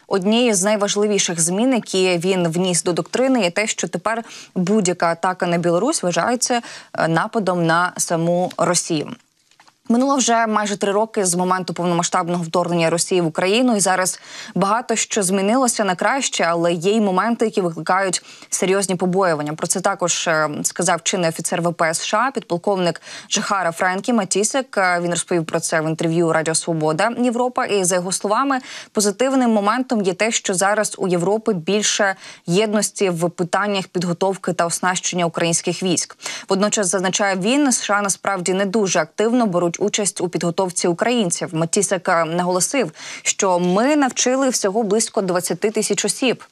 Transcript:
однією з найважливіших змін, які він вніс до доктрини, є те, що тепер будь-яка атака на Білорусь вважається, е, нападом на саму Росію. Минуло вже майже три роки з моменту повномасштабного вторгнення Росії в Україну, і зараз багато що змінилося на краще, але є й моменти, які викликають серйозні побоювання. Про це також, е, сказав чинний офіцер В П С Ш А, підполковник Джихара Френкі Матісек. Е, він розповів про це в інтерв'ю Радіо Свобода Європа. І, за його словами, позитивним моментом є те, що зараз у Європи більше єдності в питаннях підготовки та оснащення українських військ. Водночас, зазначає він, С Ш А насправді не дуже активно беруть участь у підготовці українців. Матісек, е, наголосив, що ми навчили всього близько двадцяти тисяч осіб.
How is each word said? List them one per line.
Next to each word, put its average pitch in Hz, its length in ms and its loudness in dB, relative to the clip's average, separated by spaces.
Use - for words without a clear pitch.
однією 214 480 2
з 175 80 0
найважливіших 202 800 0
змін, 202 340 0
які 185 440 0
він 180 300 0
вніс 175 340 0
до 180 100 0
доктрини, 233 500 0
є 175 80 2
те, 208 160 -2
що - 220 -6
тепер 226 360 -4
будь-яка 180 520 2
атака 180 400 0
на 175 120 0
Білорусь 175 440 0
вважається, 233 600 0
е, - 160 0
нападом 180 580 0
на 170 300 2
саму 175 600 0
Росію. 170 540 -2
Минуло 269 280 2
вже 233 300 2
майже 208 300 -2
три 202 160 -2
роки 214 340 0
з 175 80 -2
моменту 185 400 -2
повномасштабного 175 680 0
вторгнення 170 460 0
Росії 175 300 0
в 170 60 0
Україну, 208 500 2
і 202 40 0
зараз 185 400 0
багато 220 420 0
що - 260 -2
змінилося 208 640 2
на 185 100 0
краще, 220 500 0
але 170 280 2
є 180 200 0
й 226 80 2
моменти, 208 440 2
які 220 160 0
викликають 180 640 -2
серйозні 190 460 0
побоювання. 170 560 0
Про 160 140 -6
це 185 140 -2
також, 180 480 -2
е, 156 220 2
сказав 175 400 0
чинний 180 260 0
офіцер 170 340 -4
В 170 100 0
П 165 180 0
С - 140 -6
Ш 214 140 0
А, 254 120 2
підполковник 190 720 -2
Джихара 190 440 -2
Френкі 196 400 0
Матісек. 220 680 0
Е, 180 220 2
він 170 100 -2
розповів 170 340 0
про 165 160 -2
це 165 200 0
в 151 60 -2
інтерв'ю 165 460 0
Радіо 160 220 0
Свобода 160 640 0
Європа. 247 480 0
І, 196 180 0
за 180 100 0
його 180 180 -2
словами, 254 460 0
позитивним 240 580 2
моментом 220 520 0
є 180 120 0
те, 220 160 0
що - 240 -2
зараз 202 440 0
у 190 100 -2
Європи 190 440 0
більше 196 640 0
єдності 202 640 2
в 170 200 0
питаннях 190 580 -2
підготовки 180 640 -2
та 170 140 0
оснащення 180 580 -2
українських 165 580 -2
військ. - 340 -2
Водночас, 202 380 0
зазначає 190 500 0
він, 254 300 2
С 247 160 0
Ш 208 120 0
А 208 80 2
насправді 190 520 -2
не 196 100 2
дуже 190 340 0
активно 226 480 2
беруть 175 340 0
участь 202 400 -2
у 175 80 0
підготовці 180 600 0
українців. 185 640 0
Матісек, 180 560 0
е, 170 160 4
наголосив, 180 680 0
що 190 360 0
ми 202 380 2
навчили 262 520 2
всього 214 340 0
близько 214 400 0
двадцяти 180 480 0
тисяч 208 340 -2
осіб. 214 480 -2